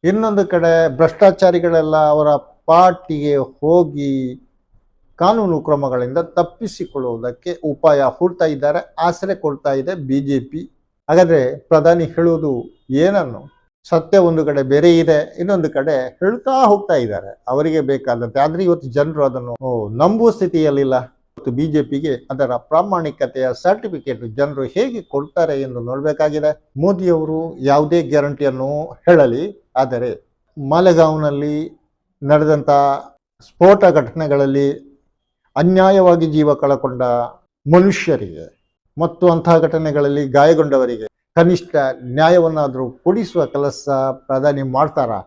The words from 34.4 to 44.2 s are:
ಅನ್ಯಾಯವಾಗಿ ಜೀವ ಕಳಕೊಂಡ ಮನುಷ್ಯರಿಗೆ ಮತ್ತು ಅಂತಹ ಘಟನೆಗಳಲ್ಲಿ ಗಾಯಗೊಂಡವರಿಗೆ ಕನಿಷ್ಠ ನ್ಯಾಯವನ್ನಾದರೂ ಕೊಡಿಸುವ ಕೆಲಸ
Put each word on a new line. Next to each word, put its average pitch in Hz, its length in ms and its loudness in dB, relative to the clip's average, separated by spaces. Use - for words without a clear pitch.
ಅನ್ಯಾಯವಾಗಿ 185 760 4
ಜೀವ 151 140 2
ಕಳಕೊಂಡ 135 400 -2
ಮನುಷ್ಯರಿಗೆ 139 800 2
ಮತ್ತು 170 280 -4
ಅಂತಹ 165 220 2
ಘಟನೆಗಳಲ್ಲಿ 147 580 -2
ಗಾಯಗೊಂಡವರಿಗೆ 139 720 2
ಕನಿಷ್ಠ 170 360 2
ನ್ಯಾಯವನ್ನಾದರೂ 156 680 2
ಕೊಡಿಸುವ 190 380 -2
ಕೆಲಸ 143 360 -6